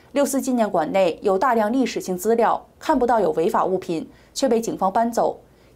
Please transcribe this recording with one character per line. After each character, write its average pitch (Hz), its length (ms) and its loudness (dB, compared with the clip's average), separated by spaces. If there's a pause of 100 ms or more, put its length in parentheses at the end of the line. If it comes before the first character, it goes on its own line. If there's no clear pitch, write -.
(120)
六 285 140 0
四 269 160 -2
纪 254 100 -4
念 233 180 0
馆 165 220 0
内 190 300 2
有 196 160 2
大 247 160 2
量 214 180 2
历 262 140 0
史 185 160 -6
性 185 160 -6
资 214 180 0
料， 208 280 2 (140)
看 - 220 0
不 240 80 2
到 233 140 2
有 170 100 2
违 165 180 0
法 202 140 0
物 180 140 0
品， 175 300 -6 (260)
却 262 160 0
被 226 100 2
警 175 180 -4
方 190 140 0
搬 233 180 0
走。 214 300 -2 (360)